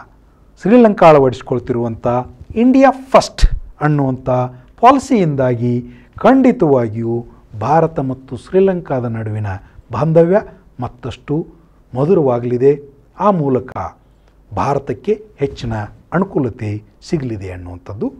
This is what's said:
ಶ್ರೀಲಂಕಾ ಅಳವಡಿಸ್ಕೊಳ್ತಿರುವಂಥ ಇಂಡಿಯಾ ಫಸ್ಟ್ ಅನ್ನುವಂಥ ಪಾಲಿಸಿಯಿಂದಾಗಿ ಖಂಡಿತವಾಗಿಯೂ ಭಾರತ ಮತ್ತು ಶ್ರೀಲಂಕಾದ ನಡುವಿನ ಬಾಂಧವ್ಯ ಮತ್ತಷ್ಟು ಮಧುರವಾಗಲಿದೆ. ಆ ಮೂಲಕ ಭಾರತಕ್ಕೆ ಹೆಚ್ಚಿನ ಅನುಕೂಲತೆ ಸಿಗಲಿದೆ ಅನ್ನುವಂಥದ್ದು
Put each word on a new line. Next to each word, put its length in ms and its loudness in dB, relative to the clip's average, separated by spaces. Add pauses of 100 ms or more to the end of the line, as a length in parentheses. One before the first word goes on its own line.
(600)
ಶ್ರೀಲಂಕಾ 460 6
ಅಳವಡಿಸ್ಕೊಳ್ತಿರುವಂಥ 1000 0 (480)
ಇಂಡಿಯಾ 360 4
ಫಸ್ಟ್ 540 2 (360)
ಅನ್ನುವಂಥ 480 -2 (520)
ಪಾಲಿಸಿಯಿಂದಾಗಿ 1040 2 (340)
ಖಂಡಿತವಾಗಿಯೂ 1040 2 (360)
ಭಾರತ 380 0
ಮತ್ತು 380 -8
ಶ್ರೀಲಂಕಾದ 680 -2
ನಡುವಿನ 420 -6 (440)
ಬಾಂಧವ್ಯ 500 2 (380)
ಮತ್ತಷ್ಟು 680 -8 (480)
ಮಧುರವಾಗಲಿದೆ. 840 0 (380)
ಆ 120 0
ಮೂಲಕ 460 -2 (800)
ಭಾರತಕ್ಕೆ 680 -4 (160)
ಹೆಚ್ಚಿನ 360 -6 (400)
ಅನುಕೂಲತೆ 720 -4 (260)
ಸಿಗಲಿದೆ 420 -8
ಅನ್ನುವಂಥದ್ದು 680 -12